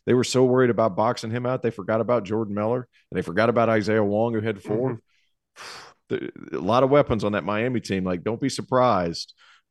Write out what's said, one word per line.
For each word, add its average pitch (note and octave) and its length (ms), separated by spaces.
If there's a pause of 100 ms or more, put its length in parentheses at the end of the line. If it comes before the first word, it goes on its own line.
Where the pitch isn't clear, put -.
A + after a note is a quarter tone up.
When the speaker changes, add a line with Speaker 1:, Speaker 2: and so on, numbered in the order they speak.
Speaker 1:
they A#2 80
were B2 100
so B2+ 200
worried B2+ 260
about G#2+ 260
boxing A2+ 360
him B2 140
out, B2+ 160
they A#2 80
forgot A2 300
about A2+ 240
Jordan G#2 300
Miller, A2+ 340 (220)
and F2+ 80
they F#2 40
forgot G2 260
about A2+ 200
Isaiah A2 360
Wong, G#2+ 300
who A2 60
had G#2 220
four. A#2 280
Speaker 2:
Mm-hmm. - 1000
Speaker 1:
<sighs> - 0 (200)
The, - 200 (220)
a C2+ 60
lot G#2 240
of C3+ 80
weapons C3 340
on G#2 80
that G2+ 120
Miami A2 360
team. F#2+ 240
Like, F2+ 180
don't A2+ 160
be C3+ 120
surprised. G#2+ 800 (380)